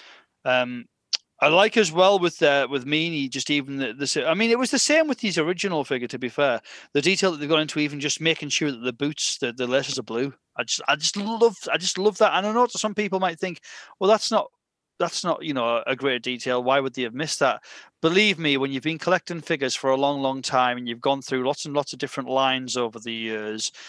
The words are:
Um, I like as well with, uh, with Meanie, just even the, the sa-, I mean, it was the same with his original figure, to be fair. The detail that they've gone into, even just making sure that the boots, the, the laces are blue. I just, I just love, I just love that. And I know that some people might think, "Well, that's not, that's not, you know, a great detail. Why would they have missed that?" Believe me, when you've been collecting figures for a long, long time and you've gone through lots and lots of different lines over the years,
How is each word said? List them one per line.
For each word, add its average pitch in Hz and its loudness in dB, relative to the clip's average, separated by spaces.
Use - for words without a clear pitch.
Um, 123 0
I 139 6
like 196 4
as 196 4
well 185 4
with, 175 0
uh, 143 4
with 131 -4
Meanie, 151 -2
just 127 -6
even 139 -2
the, 135 -4
the 135 -6
sa-, 143 -2
I 165 -4
mean, 220 0
it 233 4
was 254 -2
the 269 0
same 311 2
with 254 -2
his 180 -2
original 170 0
figure, 123 -2
to 123 -8
be 127 -4
fair. 131 2
The 143 2
detail 185 4
that 156 -4
they've 143 -4
gone 156 4
into, 156 -2
even 147 -2
just 143 -4
making 160 0
sure 147 0
that 120 -6
the 123 -4
boots, - -4
the, 123 -2
the 123 -4
laces 131 0
are 117 -4
blue. 120 -4
I - -4
just, - -4
I 143 4
just 156 -2
love, 220 2
I 156 0
just 180 -4
love 196 2
that. 196 6
And 190 0
I 214 -2
know 240 4
that - -6
some 214 -4
people 190 -2
might 175 -2
think, 185 -6
"Well, 190 4
that's 220 4
not, 214 0
that's 175 -2
not, 165 0
you 156 -2
know, 117 0
a 131 -2
great 127 0
detail. 123 -2
Why 131 4
would 135 -2
they 127 -6
have 117 -4
missed 151 -4
that?" 123 2
Believe 185 4
me, 151 2
when 135 0
you've 135 -4
been 156 -2
collecting 175 0
figures 135 -2
for 135 -2
a 131 4
long, 143 0
long 135 -2
time 123 0
and 123 -10
you've 117 -8
gone 139 0
through 127 -2
lots 139 -2
and 147 -8
lots 143 -2
of 131 -12
different 135 -8
lines 131 0
over 117 -4
the 117 -10
years, 110 -6